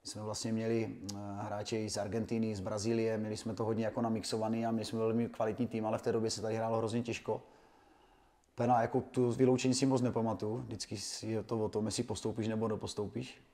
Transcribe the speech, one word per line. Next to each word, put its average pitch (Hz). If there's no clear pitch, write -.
My -
jsme 104
vlastně 107
měli, 113
eh, -
hráče 104
i 107
z -
Argentiny, 110
z 98
Brazílie, 110
měli 107
jsme 113
to 113
hodně 113
jako 113
namixovaný 113
a 113
měli 110
jsme 113
velmi 113
kvalitní 113
tým, 110
ale 110
v -
té 117
době 113
se 101
tady 110
hrálo 113
hrozně 113
těžko. -
Pena, 120
jako 117
tu 123
vyloučení 127
si 135
moc 131
nepamatuju, 113
vždycky 110
si -
je 110
to 110
o 104
tom, 110
jestli 107
postoupíš 110
nebo 110
nepostoupíš. 107